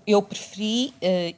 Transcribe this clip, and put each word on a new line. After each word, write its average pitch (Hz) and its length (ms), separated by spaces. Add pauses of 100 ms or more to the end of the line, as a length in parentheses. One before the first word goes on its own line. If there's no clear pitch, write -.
eu 202 160
preferi, 220 800
eh, 175 360